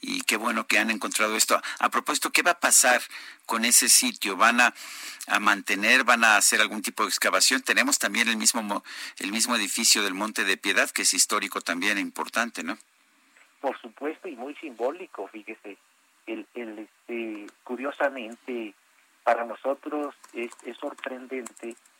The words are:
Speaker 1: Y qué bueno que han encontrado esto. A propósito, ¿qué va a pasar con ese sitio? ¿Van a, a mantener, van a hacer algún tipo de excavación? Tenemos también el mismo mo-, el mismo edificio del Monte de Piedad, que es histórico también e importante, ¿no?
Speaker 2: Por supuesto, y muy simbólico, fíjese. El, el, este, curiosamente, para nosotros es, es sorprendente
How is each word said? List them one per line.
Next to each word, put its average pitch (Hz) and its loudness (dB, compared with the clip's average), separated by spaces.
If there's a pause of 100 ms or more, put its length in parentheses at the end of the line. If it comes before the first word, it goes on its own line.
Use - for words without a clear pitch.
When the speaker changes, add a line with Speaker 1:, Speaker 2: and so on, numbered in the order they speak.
Speaker 1:
Y 92 -6
qué - 2
bueno 113 -2
que 107 4
han 107 2
encontrado 107 -2
esto. 110 2 (200)
A - 2
propósito, 143 -2
¿qué 156 4
va 175 4
a - -2
pasar 123 4 (420)
con 113 -2
ese 120 6
sitio? 110 4
¿Van 117 6
a, 120 6 (540)
a 101 0
mantener, 104 2
van 120 4
a 110 8
hacer 107 4
algún 107 0
tipo 107 -4
de 104 0
excavación? 98 2
Tenemos 120 2
también 110 0
el 113 0
mismo 113 2
mo-, 101 -6 (340)
el 95 -6
mismo 117 0
edificio 110 2
del 98 -2
Monte 107 -4
de 95 0
Piedad, 104 0
que - -4
es - 2
histórico 98 -2
también 98 -2
e 98 -2
importante, 90 -6
¿no? 92 -8 (840)
Speaker 2:
Por 127 -4
supuesto, 147 -10
y 143 -12
muy 135 -12
simbólico, 131 -8
fíjese. 104 -18 (500)
El, 110 -10 (100)
el, 110 -12
este, 110 -10 (160)
curiosamente, 123 -6 (480)
para 117 2
nosotros 139 -6 (200)
es, 120 -8 (140)
es 117 -12
sorprendente 127 -10 (240)